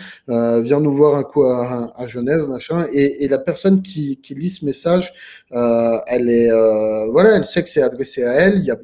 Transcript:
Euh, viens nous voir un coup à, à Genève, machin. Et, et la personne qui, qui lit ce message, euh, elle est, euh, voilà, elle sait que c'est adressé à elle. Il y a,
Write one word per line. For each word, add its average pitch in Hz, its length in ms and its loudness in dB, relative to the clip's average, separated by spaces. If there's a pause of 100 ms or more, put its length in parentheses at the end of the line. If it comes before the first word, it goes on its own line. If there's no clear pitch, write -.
(300)
Euh, 117 320 0
viens 131 180 0
nous 147 140 0
voir 147 220 4
un 139 80 0
coup 139 220 0
à, 123 540 -2
à 123 60 -10
Genève, 127 420 -4
machin. 156 460 -6
Et, 139 300 0
et 139 40 0
la 131 120 0
personne 190 420 0
qui, 143 360 -8
qui - 180 -18
lit 170 160 -6
ce 185 140 -12
message, 170 460 -2 (400)
euh, 117 540 0
elle 123 240 0
est, 117 220 4
euh, 110 580 2
voilà, 190 280 6
elle 151 80 -2
sait - 180 -4
que - 60 -12
c'est 147 120 -2
adressé 123 420 -4
à 120 100 0
elle. 185 260 4
Il 151 60 -2
y 135 40 -2
a, 117 140 -2